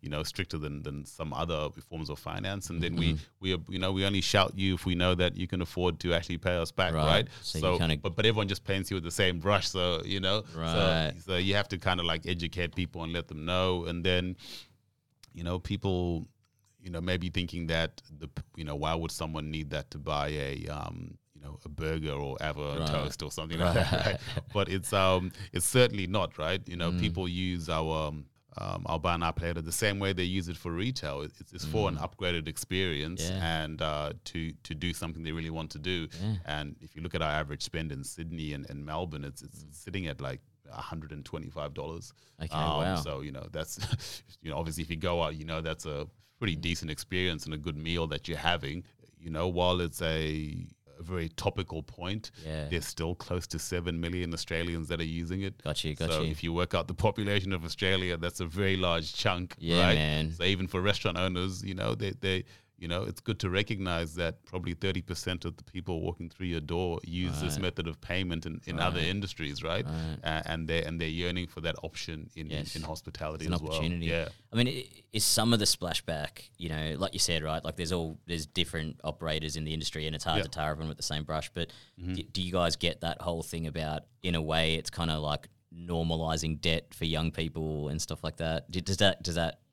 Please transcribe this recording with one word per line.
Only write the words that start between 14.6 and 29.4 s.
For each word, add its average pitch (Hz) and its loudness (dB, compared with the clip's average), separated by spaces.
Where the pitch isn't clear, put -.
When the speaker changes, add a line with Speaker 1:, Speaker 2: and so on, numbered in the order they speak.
Speaker 1:
you 85 -8
know, 90 0
people, 87 2
you 92 -12
know, 85 -4
maybe 90 2
thinking 85 -2
that 82 2
the 76 -10
p-, - -10
you 80 -6
know, 73 -4
why 78 2
would 82 0
someone 78 -4
need 78 -4
that 73 -4
to - -10
buy 73 0
a, 71 -4
um, 80 -8
you - -20
know, 69 -12
a 78 -10
burger 78 -2
or 69 -2
avocado 73 -2
Speaker 2:
Right. 78 2
Speaker 1:
toast 73 0
or 76 -6
something 80 -6
like 87 4
that, - 6
Speaker 2:
Right. 85 4
Speaker 1:
right? 101 2
But 98 2
it's, 92 0
um, 92 6
it's - 2
certainly 110 6
not, 92 0
right? 85 0
You 87 -6
know, 87 2
Speaker 2:
Mm. 90 2
Speaker 1:
people 90 2
use 90 0
our, 78 2
um, 76 -8
um, 50 -4
our 80 0
buy 85 4
now, 82 2
pay 85 0